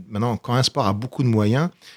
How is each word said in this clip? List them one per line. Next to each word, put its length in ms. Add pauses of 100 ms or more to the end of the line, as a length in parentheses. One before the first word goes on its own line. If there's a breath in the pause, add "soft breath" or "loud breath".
Maintenant, 280
quand 180
un 80
sport 240
a 60
beaucoup 300
de 60
moyens, 420 (260 soft breath)